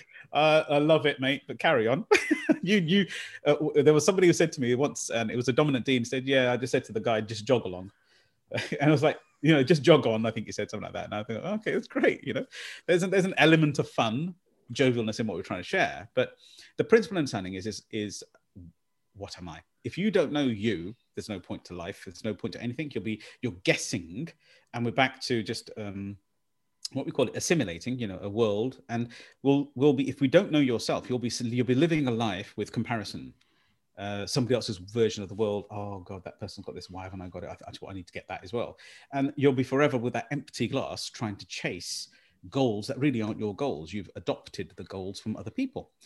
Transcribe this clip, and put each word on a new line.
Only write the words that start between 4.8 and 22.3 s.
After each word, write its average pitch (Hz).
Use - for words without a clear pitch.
and 113
it 113
was 123
a 131
dominant 143
D, 135
and 117
said, 131
"Yeah, 131
I 123
just 123
said 131
to -
the 110
guy, 110
'Just 107
jog 120
along.'" 92
<laughs> -
And 147
I -
was 143
like, 147
you 156
know, 139
"Just 147
jog 147
on," 113
I 110
think 107
he 98
said 104
something 98
like 90
that. 90
And 98
I 107
think, 113
"Okay, 202
that's 208
great." -
You -
know, 156
there's 175
an, 185
there's 185
an 185
element 156
of 139
fun, 135
jovialness 120
in 110
what 90
we're 95
trying 92
to -
share. 95
But 127
the -
principal 214
understanding 98
is, 92
is, -
is 104
what 98
am 87
I? 80
If 123
you 202
don't 160
know 147
you, 104
there's -
no 98
point 90
to 87
life. 87
There's 92
no 107